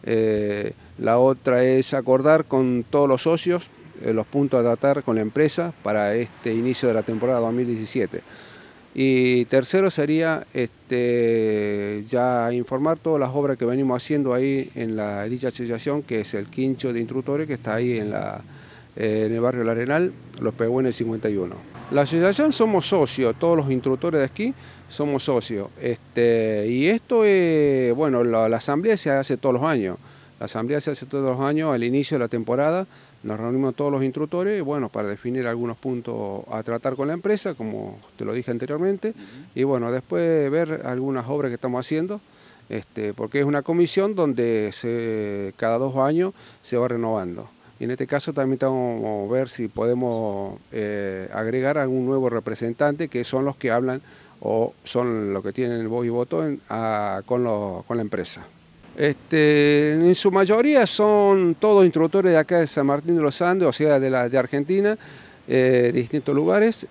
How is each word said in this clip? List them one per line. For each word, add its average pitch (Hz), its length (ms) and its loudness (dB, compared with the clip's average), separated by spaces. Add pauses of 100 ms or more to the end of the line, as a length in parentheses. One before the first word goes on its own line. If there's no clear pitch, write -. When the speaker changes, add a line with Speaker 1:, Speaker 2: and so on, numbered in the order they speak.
Speaker 1:
Eh, 107 680 -2 (240)
la 113 200 2
otra 127 460 4
es 131 300 2
acordar 135 500 4
con 127 440 0
todos 143 200 4
los 131 140 4
socios, 175 460 0 (360)
eh, 117 80 0
los 110 140 0
puntos 135 340 2
a - 20 2
tratar 135 400 2
con 113 140 0
la 110 60 0
empresa 151 500 0 (100)
para 104 320 0
este 117 380 -4
inicio 120 360 0
de 113 60 2
la 110 80 2
temporada 120 380 0
dos 113 140 0
mil 123 120 0
diecisiete. 110 540 -4 (760)
Y 127 480 4
tercero 175 440 2
sería, 156 640 -2
este, 110 1500 0
ya 123 420 0
informar 131 460 -2
todas 156 240 0
las 127 140 0
obras 139 240 0
que 123 80 -2
venimos 127 360 0
haciendo 143 300 0
ahí 131 420 0
en 113 220 -4
la 104 280 -4
dicha 123 240 -6
asociación, 123 540 -4
que 117 180 -4
es - 120 -8
el 104 140 -6
quincho 131 480 -2
de 117 60 -2
instructores 135 460 -4
que 147 80 -6
está 117 200 -6
ahí 120 240 0
en 104 120 -4
la, - 300 -6 (560)
eh, 110 300 0
en 113 80 -2
el 117 60 -2
barrio 123 220 0
El 113 60 0
Arenal, 139 440 0 (280)
Los 117 140 -2
Pehuen 123 400 0
cincuenta 113 340 -4
y 104 80 0
uno. 90 200 -4 (340)
La 143 120 2
asociación 185 520 2
somos 214 340 2
socios, 131 500 2
todos 170 200 4
los 135 120 0
instructores 135 480 0
de 135 80 2
esquí 233 280 -4 (340)
somos 143 360 -4
socios. 113 440 -2 (100)
Este, 113 880 0
y 127 200 0
esto 226 360 2
es, 151 720 4
bueno, 131 300 2
la, 113 240 2
la 113 80 2
asamblea 170 400 0
se 156 140 -4
hace 135 260 0
todos 127 200 0
los 127 80 -2
años. 110 340 -2 (420)
La - 60 -8
asamblea 120 340 -4
se 147 120 -6
hace 131 120 -10
todos 135 320 -2
los 135 100 -2
años 151 280 0
al 117 100 0
inicio 135 340 0
de 120 60 0
la 113 40 -4
temporada. 139 580 0 (360)
Nos 107 180 -6
reunimos 127 340 -2
todos 143 160 -2
los 135 140 0
instructores, 175 580 -4
bueno, 139 260 -4
para 104 200 -4
definir 120 380 -6
algunos 117 300 -4
puntos 113 760 -8
a 110 100 -6
tratar 120 320 -4
con 139 140 -4
la 160 60 -4
empresa, 196 400 -2
como 107 440 -8 (180)
te 113 80 -10
lo 104 80 -4
dije 123 200 -6
anteriormente. 156 560 -4
Speaker 2:
Ujú. 220 100 -8 (360)
Speaker 1:
Y 127 100 0
bueno, 123 260 0
después 160 600 0
ver 156 340 -2
algunas 127 440 -4
obras 139 220 -2
que 120 40 -6
estamos 123 300 -4
haciendo, 185 360 -4 (480)
este, 107 460 -8
porque 113 260 -4
es 139 60 2
una 143 160 0
comisión 175 520 0
donde 117 580 0
se, 107 840 -4
cada 117 220 0
dos 135 180 -2
años 160 380 0 (280)
se - 140 -6
va 120 100 2
renovando. 110 640 -4 (320)
Y 120 40 -6
en 117 60 -4
este 127 160 -6
caso 143 260 -4
también 135 220 0
estamos 117 760 -2
a 113 40 -2
ver 127 160 -2
si 120 180 -8
podemos, 110 920 -4 (100)
eh, 101 640 -8
agregar 127 440 -2
algún 131 280 -2
nuevo 131 220 0
representante, 117 800 -2
que 120 160 -4
son 135 200 -2
los 139 120 -4
que 120 160 -2
hablan 127 300 -2 (380)
o 113 340 -2 (100)
son 113 480 -2
los 95 100 -4
que 101 100 -6
tienen 117 360 -4
voz 120 180 -2
y 117 40 -2
voto 127 360 -2
en, 143 220 -6
a, 104 580 -4
con 123 160 0
lo, 104 460 -4
con 120 80 -4
la 113 60 -2
empresa. 98 400 -6 (540)
Este, 147 960 4
en 170 220 6
su 185 180 2
mayoría 220 540 4
son 202 760 4
todos 202 240 8
instructores 170 480 4
de 160 60 8
acá 170 220 4
de 156 60 4
San 143 200 0
Martín 147 280 2
de 170 60 4
los 147 220 0
Andes, 175 260 4
o 120 40 2
sea, 147 280 4
de 135 80 2
la, 127 180 2
de 127 120 2
Argentina, 175 580 0 (500)
eh, 127 460 4
de 127 80 0
distintos 135 340 -2
lugares. 190 560 2